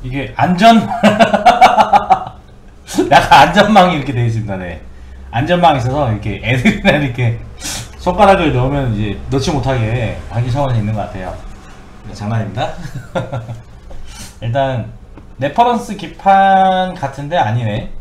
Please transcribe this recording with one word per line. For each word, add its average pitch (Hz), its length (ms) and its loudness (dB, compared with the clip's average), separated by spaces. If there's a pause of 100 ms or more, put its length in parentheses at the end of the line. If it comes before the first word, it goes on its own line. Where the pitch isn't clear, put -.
이게 127 320 -8
안전 214 460 6
<laughs> - 200 -6 (2000)
약간 156 360 6
안전망이 185 480 4
이렇게 135 180 -6
되어 120 120 0
있습니다. 104 320 -4
네. 87 240 -10 (500)
안전망이 160 480 2
있어서 131 320 -2
이렇게 104 320 -6
애들이나 131 540 2
이렇게 120 420 -2 (580)
손가락을 180 560 2
넣으면 127 400 -2
이제 104 260 -4 (120)
넣지 135 200 -2
못하게 123 680 -2 (100)
방지 123 220 -4
차원이 131 260 0
있는 104 160 -2
것 104 80 -4
같아요. 92 340 -10 (720)
네, - 60 -16
장난입니다. 113 600 -6 (400)
<laughs> - 360 -8 (920)
일단 123 500 -4 (480)
레퍼런스 233 580 0
기판 190 1000 2
같은데 143 420 -6
아니네. 113 640 -4